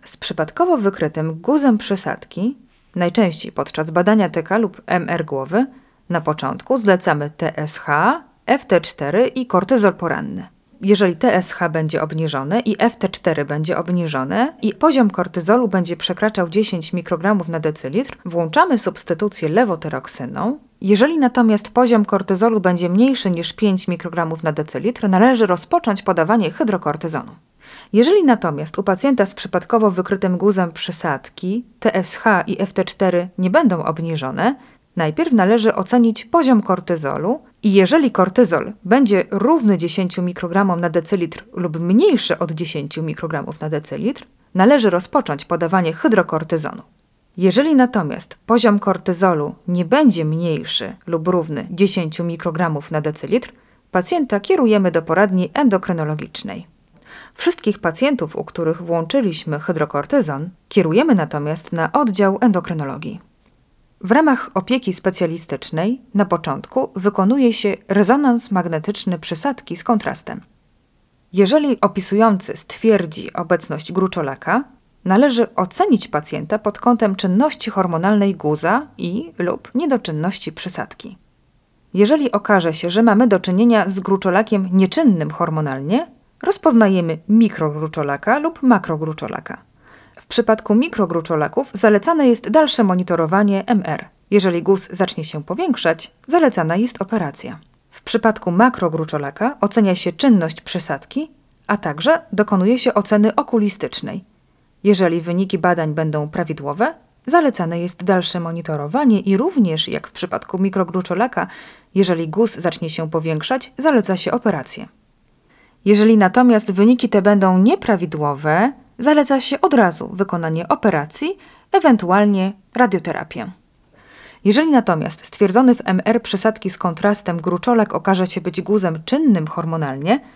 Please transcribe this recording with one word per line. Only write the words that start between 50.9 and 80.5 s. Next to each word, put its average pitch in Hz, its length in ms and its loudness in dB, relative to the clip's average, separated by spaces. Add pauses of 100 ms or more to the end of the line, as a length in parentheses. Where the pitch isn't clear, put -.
lub 165 200 -4
równy 160 440 -2
dziesięciu 175 520 0
mikrogramów 165 680 -4
na 156 100 -2
decylitr, 156 520 -4 (380)
pacjenta 226 480 -2
kierujemy 214 520 2
do 165 100 0
poradni 180 520 0
endokrynologicznej. 170 1120 -2 (640)
Wszystkich - 460 -2
pacjentów, 175 560 -2
u 143 80 -6
których 165 380 -4
włączyliśmy 165 800 -2
hydrokortyzon, 156 880 -2 (200)
kierujemy 208 460 2
natomiast 156 580 -4
na 160 180 -2
oddział 202 500 2
endokrynologii. 165 800 -2 (800)
W 185 100 -6
ramach 285 420 2
opieki 233 400 -2
specjalistycznej 175 1080 -4 (120)
na 202 120 2
początku 160 720 -4
wykonuje 208 580 2
się 202 220 -2 (120)
rezonans 233 640 2
magnetyczny 175 680 -4
przysadki 185 580 -6
z - 60 -12
kontrastem. - 580 -4 (920)
Jeżeli 240 480 2
opisujący 196 760 0
stwierdzi 190 760 -2
obecność 165 580 -4
gruczolaka, 180 720 -2 (420)
należy 233 500 2
ocenić 220 520 0
pacjenta 151 520 -6
pod 208 200 -6
kątem 226 360 2
czynności 214 560 0
hormonalnej 190 640 0
guza 160 520 -2 (100)
i 202 400 -6
lub - 380 -6
niedoczynności 202 760 -2